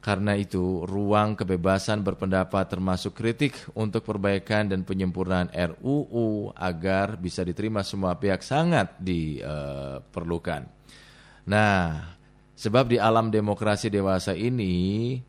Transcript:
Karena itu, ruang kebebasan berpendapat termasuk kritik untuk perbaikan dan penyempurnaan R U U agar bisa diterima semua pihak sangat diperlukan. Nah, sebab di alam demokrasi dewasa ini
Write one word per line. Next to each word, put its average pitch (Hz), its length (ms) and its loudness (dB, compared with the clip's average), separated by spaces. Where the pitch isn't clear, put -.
Karena 104 320 2
itu, 92 480 0
ruang 104 560 2
kebebasan 95 640 0
berpendapat 95 640 0
termasuk 92 480 -2
kritik 117 400 -2
untuk 110 240 -2
perbaikan 101 640 0
dan 95 160 -2
penyempurnaan 92 720 0
R 85 320 -2
U 143 160 2
U 107 480 -2
agar 95 640 0
bisa 90 320 -4
diterima 104 320 -2
semua 95 400 -2
pihak 98 240 0
sangat 151 560 0
diperlukan. 73 1800 -6
Nah, 92 640 2
sebab 120 320 2
di 117 160 4
alam 113 320 4
demokrasi 104 560 2
dewasa 95 480 2
ini 107 800 0